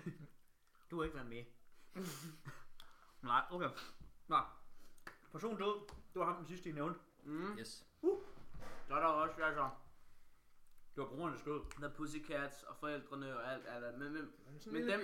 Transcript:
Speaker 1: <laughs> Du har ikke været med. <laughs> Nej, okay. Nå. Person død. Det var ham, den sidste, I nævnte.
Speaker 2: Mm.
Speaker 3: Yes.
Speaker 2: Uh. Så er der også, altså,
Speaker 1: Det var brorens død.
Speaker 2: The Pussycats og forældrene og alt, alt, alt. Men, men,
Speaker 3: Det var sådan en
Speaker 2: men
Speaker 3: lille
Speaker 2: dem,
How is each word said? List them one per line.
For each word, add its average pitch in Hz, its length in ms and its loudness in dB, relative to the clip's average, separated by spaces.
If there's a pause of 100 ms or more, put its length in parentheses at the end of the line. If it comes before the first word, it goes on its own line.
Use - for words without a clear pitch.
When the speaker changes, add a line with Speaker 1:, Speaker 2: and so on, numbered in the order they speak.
Speaker 1:
<laughs> - 880 -10
Du 170 60 -2
har 160 80 4
ikke 143 120 -2
været 123 120 -4
med. 117 160 -6 (500)
<laughs> 185 80 -4 (1200)
Nej, 120 280 8
okay. 175 200 2 (580)
Nå. 151 120 10 (920)
Person 208 260 2
død. 208 300 4
Det - 320 -4
var 170 60 8
ham, 175 100 4
den 170 100 -6
sidste, 175 220 -4
I 156 40 0
nævnte. 156 280 2 (220)
Speaker 2:
Mm. 180 360 0
Speaker 3:
Yes. - 280 -8 (160)
Speaker 2:
Uh. 403 200 6 (680)
Så 139 60 0
er 151 60 6
der 165 60 8
også, 160 360 6
altså, 147 280 6 (1200)
Speaker 1:
Det 139 80 -2
var 131 60 -2
brorens 147 340 -2
død. 147 180 0 (100)
Speaker 2:
The 143 260 -4
Pussycats 147 680 -2
og - 140 -10
forældrene 139 600 -2
og 123 140 -2
alt, 127 160 -4
alt, 120 160 -4
alt. 120 140 -4
Men, 143 140 -2
men, 156 100 -2
Speaker 3:
Det - 80 -8 (220)
var 147 60 -12
sådan - 100 -12
en 214 40 -4
Speaker 2:
men 233 100 2
Speaker 3:
lille 233 100 4
Speaker 2:
dem, 208 120 4